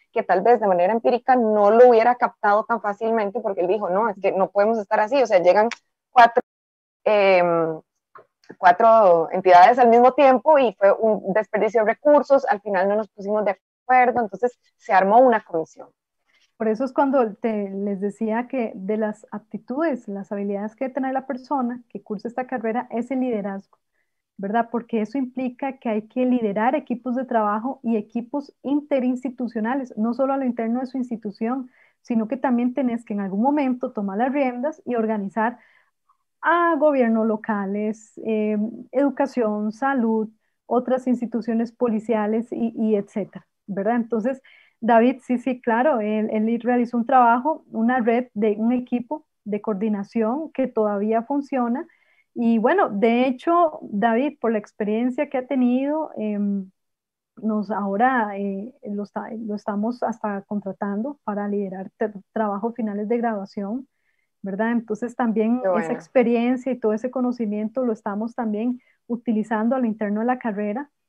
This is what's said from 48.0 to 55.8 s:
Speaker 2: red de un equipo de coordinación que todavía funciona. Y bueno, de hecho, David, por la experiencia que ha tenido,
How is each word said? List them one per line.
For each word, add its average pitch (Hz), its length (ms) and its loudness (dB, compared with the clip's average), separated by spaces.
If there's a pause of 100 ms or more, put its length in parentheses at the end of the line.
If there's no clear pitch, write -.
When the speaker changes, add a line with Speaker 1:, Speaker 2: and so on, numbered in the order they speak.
Speaker 2:
red 240 340 0
de 208 240 0
un 226 140 0
equipo 247 540 -6 (180)
de 208 160 -6
coordinación 220 920 -4
que 262 140 -2
todavía 214 560 -2
funciona. 277 640 -4 (480)
Y 233 240 2
bueno, 302 300 2
de 233 380 2
hecho, 320 560 0
David, 233 580 -2
por 226 120 0
la 214 60 -2
experiencia 240 720 -4
que 269 100 -4
ha 254 80 -8
tenido, 269 720 0